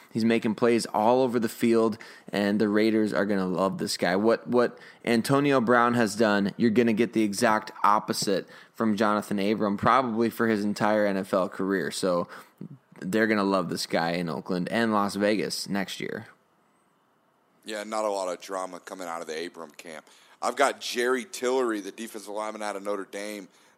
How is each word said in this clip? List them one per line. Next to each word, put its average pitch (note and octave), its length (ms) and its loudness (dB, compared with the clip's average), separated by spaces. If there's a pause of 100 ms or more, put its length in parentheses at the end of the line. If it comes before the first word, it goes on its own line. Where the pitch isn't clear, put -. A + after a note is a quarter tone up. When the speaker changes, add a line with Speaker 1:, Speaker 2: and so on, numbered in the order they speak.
(120)
Speaker 1:
He's A2+ 140 0
making A2+ 300 2
plays A#2 320 2
all A#2 340 4
over B2 180 0
the A2+ 100 0
field, A2+ 500 2 (340)
and G2+ 260 2
the G#2+ 100 4
Raiders G#2+ 440 2
are F#2 120 0
gonna G2 220 0
love F#2 300 0
this F#2 200 -4
guy. F2+ 180 0
What, A2 320 2
what A#2+ 320 2 (260)
Antonio C3+ 560 2
Brown A#2+ 320 4
has A2 220 2
done, G#2 420 2
you're A2+ 140 4
gonna A#2 220 4
get A2 200 0
the A2 100 2
exact G#2+ 480 0 (120)
opposite G#2 640 2 (260)
from A2 240 0
Jonathan G#2 400 0
Abram, G#2 400 0
probably A#2 540 2
for A#2 160 0
his G#2+ 160 0
entire G#2 420 0
N G2 120 0
F F#2+ 180 -4
L F2+ 140 0
career. F#2+ 420 -2
So F2+ 360 -2 (720)
they're A2 260 0
gonna G#2+ 160 0
love F#2+ 260 0
this - 160 -6
guy E2+ 260 -2
in F2 180 -4
Oakland F2+ 400 -4
and A2+ 240 0
Las G2+ 220 0
Vegas G2+ 540 -2
next G2 300 -6
year. - 280 -8 (1400)
Speaker 2:
Yeah, G#2+ 180 -8
not A2 220 -2
a G#2+ 40 0
lot F#2+ 220 -2
of F2 100 -6
drama F#2 380 -8
coming F#2+ 280 -12
out E2 140 -6
of E2 60 -10
the D#2+ 180 -6
Abram E2+ 260 -14
camp. D#2 340 -18 (360)
I've A#2+ 140 -2
got B2+ 240 2
Jerry B2 460 -2
Tillery, B2+ 560 -2
the F#2+ 100 -10
defensive G#2+ 380 -14
lineman G#2+ 320 -8
out G#2 140 -6
of G2 80 -12
Notre G2+ 280 -6
Dame, G2+ 360 -10 (300)